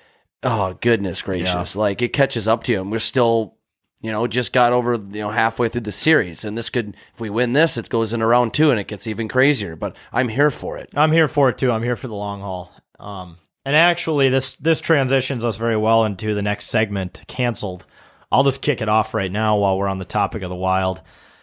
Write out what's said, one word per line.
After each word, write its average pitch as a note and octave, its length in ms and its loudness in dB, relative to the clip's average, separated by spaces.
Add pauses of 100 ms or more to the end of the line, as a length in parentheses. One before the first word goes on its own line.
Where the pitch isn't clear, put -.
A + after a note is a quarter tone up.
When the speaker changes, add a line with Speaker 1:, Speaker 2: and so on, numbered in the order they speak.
(440)
Speaker 1:
oh, G2+ 380 -2
goodness G2+ 400 0
gracious, F2+ 540 -2
Speaker 2:
Yeah. G2 60 -2
Speaker 1:
like, G2+ 200 0
it A#2+ 100 -2
catches A#2+ 380 0
up A2+ 160 2
to A#2+ 80 0
you, F#2+ 80 0
and G2 100 -6
we're A2+ 80 -2
still, A#2 560 2 (460)
you A2+ 100 -6
know, A2 160 -2
just A#2+ 260 -2
got B2 180 6
over, A#2+ 220 2
you G#2 280 -6
know, G#2 100 -4
halfway A2+ 360 0
through A#2 140 -2
the G#2 100 -6
series, A2+ 540 2
and G#2+ 100 -6
this A2+ 140 -4
could, G#2+ 260 -4 (180)
if - 60 -20
we A2+ 120 -6
win A#2+ 220 0
this, D3+ 240 4
it A2 120 -6
goes A2+ 240 0
into A2+ 140 0
round A#2+ 260 4
two, D3+ 160 4
and A2+ 100 2
it G2 80 -6
gets G#2+ 200 -8
even A2 200 -4
crazier, B2 480 2
but G2 200 -6 (180)
I'm B2+ 160 0
here C#3 220 2
for D#2+ 260 -8
it. - 180 -14
Speaker 2:
I'm D3+ 160 4
here D#3+ 160 4
for C#3 220 4
it, - 80 -2
too. B2+ 140 0
I'm A2+ 100 -2
here A#2+ 140 -2
for B2 120 -10
the A2+ 60 -8
long G2+ 280 -6
haul. F#2 300 -8 (280)
Um, F#2 380 -12 (280)
and C#3 100 0
actually, D#3+ 540 2
this, C3 260 0
this D#3 240 0
transitions C3 640 0
us A2+ 120 -2
very A2+ 200 0
well A2+ 300 4
into G#2+ 300 -2
the G2+ 80 -2
next G#2 240 -4
segment, G2+ 600 -2
Canceled. G#2 580 -4 (460)
I'll C#3 120 4
just C#3 180 0
kick C3+ 200 -2
it G#2+ 80 -2
off G#2+ 260 0
right G2 160 -2
now G#2+ 260 0
while G2 220 2
we're G2 100 0
on F#2+ 80 -2
the F#2+ 80 -6
topic G2+ 380 -2
of F2+ 60 -6
the F2+ 60 -6
Wild. F#2 460 0 (420)